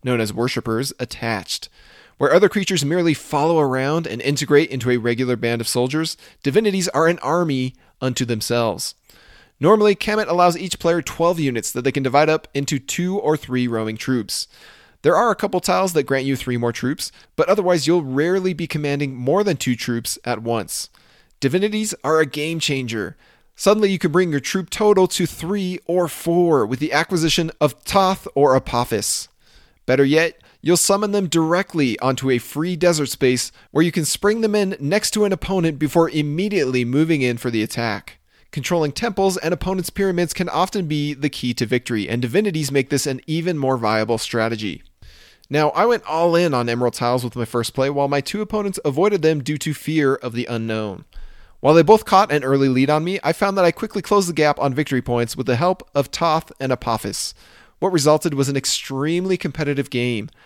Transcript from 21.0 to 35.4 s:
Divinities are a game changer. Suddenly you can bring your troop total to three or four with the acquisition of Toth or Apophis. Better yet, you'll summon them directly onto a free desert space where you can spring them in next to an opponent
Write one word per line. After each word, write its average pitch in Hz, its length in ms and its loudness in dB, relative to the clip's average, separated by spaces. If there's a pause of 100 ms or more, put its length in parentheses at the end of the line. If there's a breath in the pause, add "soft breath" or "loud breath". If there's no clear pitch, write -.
Divinities 208 640 0
are 156 160 2
a 160 60 4
game 151 340 -4
changer. 120 560 -4 (400 soft breath)
Suddenly 208 360 4
you 185 80 -2
can 165 120 0
bring 175 200 2
your 139 100 0
troop 185 280 -4
total 202 380 4
to - 180 -2
three 185 600 -4
or 175 240 0
four 170 560 2
with 123 140 -2
the 147 120 -2
acquisition 160 580 0 (120)
of 147 240 0
Toth 190 500 0
or 139 200 6
Apophis. - 720 -2 (560 soft breath)
Better 131 180 4
yet, 156 340 2 (240 soft breath)
you'll 175 160 2
summon 208 360 2
them 196 140 0
directly 160 720 0
onto 131 300 0
a 127 80 4
free 165 380 -4
desert 160 320 2
space - 460 0 (180 soft breath)
where 156 120 4
you 175 80 2
can 160 140 -2
spring 214 360 0
them 214 120 0
in 196 260 0
next 180 320 0
to 208 120 0
an 196 80 2
opponent 165 480 -2